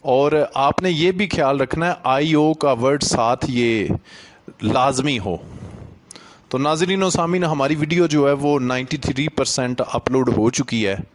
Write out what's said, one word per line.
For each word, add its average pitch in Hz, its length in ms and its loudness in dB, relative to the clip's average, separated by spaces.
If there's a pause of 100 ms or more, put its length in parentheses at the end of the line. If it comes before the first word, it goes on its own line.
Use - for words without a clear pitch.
और 143 520 2
आपने 151 340 0
ये 170 220 2
भी 190 140 -2
ख्याल 143 320 0
रखना 156 280 -2
है 175 100 -2 (100)
आईओ 151 480 2
का 143 180 2
word 131 300 2
साथ 120 340 0 (140)
ये 113 480 0 (680)
लाजमी 131 520 2
हो। 90 240 -4 (1080)
तो 131 80 -2
नाज़रीन 170 440 0
और 185 80 2
सामीन, 175 340 0
हमारी 151 300 0
वीडियो 160 340 0
जो 147 180 4
है 143 80 4
वो 143 240 0
ninety 127 400 -2
three 139 300 -2
percent 127 520 -2
upload 123 500 0
हो 107 200 2
चुकी 117 320 -2
है। 98 200 -2 (120)